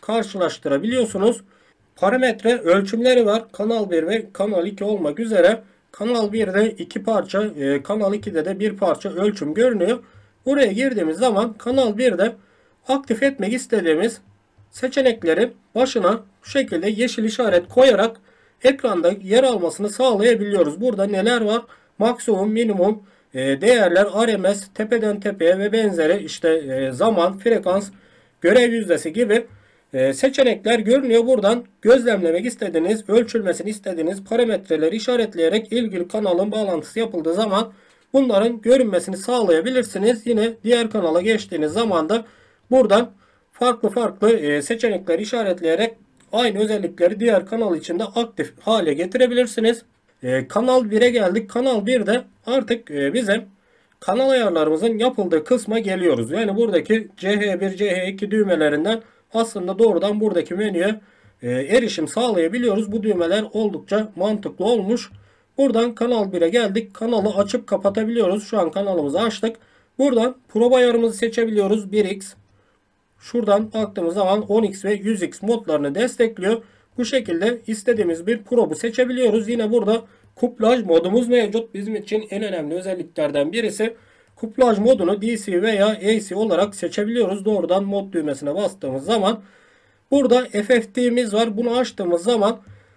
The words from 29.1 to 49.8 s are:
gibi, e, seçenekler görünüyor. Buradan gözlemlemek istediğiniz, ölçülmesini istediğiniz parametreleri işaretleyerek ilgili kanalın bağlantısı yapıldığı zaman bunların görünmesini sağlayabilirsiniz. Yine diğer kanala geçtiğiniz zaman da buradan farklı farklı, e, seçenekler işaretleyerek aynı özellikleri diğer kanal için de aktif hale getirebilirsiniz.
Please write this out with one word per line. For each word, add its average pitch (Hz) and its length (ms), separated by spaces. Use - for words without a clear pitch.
gibi, 226 340
e, 139 200
seçenekler 240 680
görünüyor. 233 480
Buradan 240 380
gözlemlemek 208 640
istediğiniz, 202 600
ölçülmesini 208 600
istediğiniz 190 540
parametreleri 190 720
işaretleyerek 220 760
ilgili 196 360
kanalın 202 440
bağlantısı 190 460
yapıldığı 156 360
zaman 214 380
bunların 240 480
görünmesini 208 560
sağlayabilirsiniz. 220 1120
Yine 226 260
diğer 233 260
kanala 175 300
geçtiğiniz 180 520
zaman 185 360
da 220 160
buradan 240 400
farklı 240 380
farklı, 214 400
e, 147 320
seçenekler 196 560
işaretleyerek 202 760
aynı 214 260
özellikleri 214 600
diğer 208 260
kanal 220 300
için 170 220
de 220 60
aktif 226 560
hale 190 340
getirebilirsiniz. 233 880